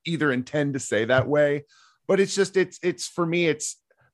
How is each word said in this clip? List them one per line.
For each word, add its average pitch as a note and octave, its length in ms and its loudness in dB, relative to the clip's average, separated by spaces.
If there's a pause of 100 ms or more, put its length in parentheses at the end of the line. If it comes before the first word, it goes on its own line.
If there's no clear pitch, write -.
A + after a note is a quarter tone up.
either D3+ 260 0
intend C#3 440 -2
to C3 40 -4
say A2 260 -2
that B2+ 220 2
way. C#3+ 380 0 (420)
But F#3+ 140 2
it's F#3+ 140 0
just, F#3+ 200 0
it's, F#3 260 0
it's, F3 260 -4
for - 180 -4
me, E3+ 220 0
it's, - 340 -4 (320)